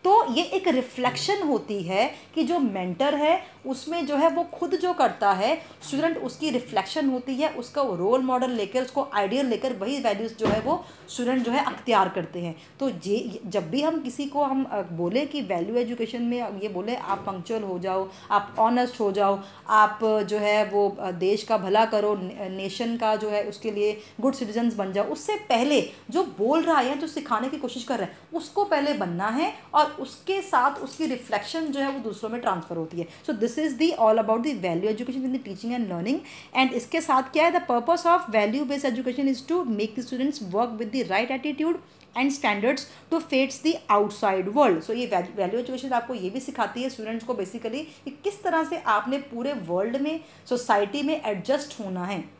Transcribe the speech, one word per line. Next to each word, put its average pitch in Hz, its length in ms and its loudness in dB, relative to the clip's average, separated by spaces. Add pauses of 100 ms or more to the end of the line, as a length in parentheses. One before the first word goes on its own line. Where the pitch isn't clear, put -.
तो 381 300 6
ये 302 80 4
एक 370 260 -2
reflection 254 760 0
होती 226 400 0
है 196 320 0 (200)
कि 320 100 2
जो 330 140 0
mentor 202 560 0
है 302 420 2 (100)
उसमें 294 400 -4
जो 285 100 0
है 311 140 6
वो 339 140 0
खुद 339 300 -4
जो 359 180 2
करता 226 400 2
है, 226 300 0 (240)
student 311 320 0
उसकी 294 320 -4
reflection 247 600 0
होती 254 240 -2
है, 294 140 2
उसका 247 340 -2
वो 220 140 0
role 208 240 4
model 254 300 2
लेकर, 240 320 0
उसको 262 320 -2
आइडियल 208 320 2
लेकर 247 260 0
वही 233 280 -4
values 220 340 -2
जो 214 120 -2
है 208 140 2
वो 302 240 0 (240)
student 247 360 0
जो 233 80 -2
है 269 120 2
अख्तियार 240 440 2
करते 175 320 -6
हैं। 165 220 -6 (180)
तो 269 80 0
ये, 202 580 -4
जब 175 240 -4
भी 262 120 0
हम 320 180 0
किसी 262 260 -6
को 285 180 0
हम, 269 200 0
अ, 208 180 -4
बोले 175 440 -2
कि 285 140 -6
value 190 360 -2
education 240 460 -2
में 233 380 -2
ये 208 80 -4
बोले 202 280 -4
आप 196 220 -4
पंक्चुअल 202 440 -6
हो 185 160 -4
जाओ, 190 300 -2 (220)
आप 208 280 2
honest 240 420 2
हो 202 120 2
जाओ, 196 280 4 (280)
आप 214 340 6
जो 214 360 2
है 208 260 4
वो, 202 360 2
अ, 196 100 -2
देश 185 320 2
का 220 160 2
भला 196 260 4
करो, 208 300 2
ने-, 190 360 -6
nation 196 460 -4
का 220 200 2
जो 214 140 -2
है 208 140 0
उसके 214 260 -6
लिए 208 300 0 (200)
good 262 140 2
citizens 233 400 0
बन 196 180 -2
जाओ, 196 120 2
उससे 320 320 -4
पहले 269 560 2 (180)
जो 349 140 2
बोल 262 380 2
रहा 320 160 4
है, 262 200 2
जो 311 80 -4
सिखाने 254 420 -2
की 285 80 -6
कोशिश 247 280 -6
कर 247 140 -2
रहा 190 80 -2
है, - 100 -10 (180)
उसको 403 300 -2
पहले 294 280 2
बनना 185 360 -2
है 330 260 0 (200)
और 294 220 4
उसके 370 460 -4
साथ 277 380 2
उसकी 302 260 -6
रिफ्लेक्शन 247 540 -4
जो 277 200 -2
है 277 100 0
वो 269 100 -6
दूसरों 220 300 -6
में 233 100 -6
transfer 180 360 -2
होती 165 220 -6
है। 170 100 -4 (180)
So 302 80 0
this 233 220 -2
is 311 120 0
the 285 280 2
all 220 200 6
about 220 220 2
the 240 220 -2
value 175 260 0
education 247 340 -4
in 254 120 -4
the 269 160 -4
teaching 233 280 -6
and 233 120 -2
learning। 185 300 -2 (400)
And 262 140 4
इसके 247 280 -2
साथ 269 220 4
क्या 311 240 4
है, 339 60 4
the 349 180 0
purpose 330 360 2
of 339 280 4
value 220 360 2
based 277 240 0
education 254 420 0
is - 160 -6
to 349 140 2
make 214 320 -2
the 247 100 -6
students 254 460 -2
work 226 240 0
with 226 140 -6
the 247 160 -2
right 214 220 2 (100)
attitude 311 340 0 (420)
and 269 160 2
standards 233 480 0 (320)
to 320 100 2 (100)
face 269 340 2
the 330 80 4 (180)
outside 202 600 2
world। 214 340 4
So - 40 -4
ये 240 160 -2
वैल-, 185 300 -2
वैल्यू 202 240 0
एजुकेशन 254 320 -6
आपको 240 220 0
ये 185 160 -4
भी 240 100 -6
सिखाती 240 420 -4
है 262 60 -2
स्टूडेंट्स 220 360 -8
को 254 100 -4
basically 226 460 -6
कि - 300 -14 (140)
किस 403 180 -6
तरह 330 220 2
से 320 140 -4
आपने 247 400 0
पूरे 269 340 -6
वर्ल्ड 196 440 -2
में, 302 240 -2 (280)
सोसाइटी 226 540 0
में 302 220 0
एडजस्ट 220 560 -2
होना 185 240 -6
है, 190 200 -4 (160)